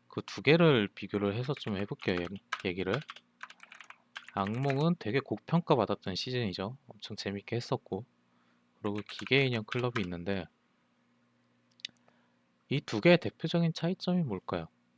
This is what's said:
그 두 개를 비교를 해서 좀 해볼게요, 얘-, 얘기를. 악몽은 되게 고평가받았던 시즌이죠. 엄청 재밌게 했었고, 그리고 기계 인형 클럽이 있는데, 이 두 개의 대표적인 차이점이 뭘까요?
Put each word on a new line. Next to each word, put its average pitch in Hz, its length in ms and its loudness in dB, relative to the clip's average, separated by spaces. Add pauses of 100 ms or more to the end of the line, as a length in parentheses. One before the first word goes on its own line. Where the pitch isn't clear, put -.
그 - 140 -6
두 - 200 -10
개를 147 520 6
비교를 101 420 -2
해서 127 180 -2
좀 107 220 -4
해볼게요, 95 440 -2
얘-, - 480 -6
얘기를. 92 320 0 (1300)
악몽은 135 680 0
되게 120 220 0
고평가받았던 107 960 0
시즌이죠. 117 600 -4 (120)
엄청 - 280 -14
재밌게 101 400 -4
했었고, 117 480 -4 (760)
그리고 104 280 -2
기계 135 380 2
인형 117 180 -2
클럽이 120 380 -2
있는데, 87 420 -2 (2250)
이 139 120 0
두 113 200 -2
개의 170 180 8
대표적인 165 560 0
차이점이 180 500 -2
뭘까요? 92 420 -4 (320)